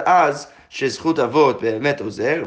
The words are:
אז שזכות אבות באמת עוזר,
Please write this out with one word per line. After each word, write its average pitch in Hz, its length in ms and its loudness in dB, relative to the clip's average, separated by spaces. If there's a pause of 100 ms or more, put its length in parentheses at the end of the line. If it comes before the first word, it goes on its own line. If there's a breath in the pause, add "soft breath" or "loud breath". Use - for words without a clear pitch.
אז 160 400 2 (220 loud breath)
שזכות 156 500 -4
אבות 127 440 2
באמת 117 380 -2
עוזר, 113 460 -4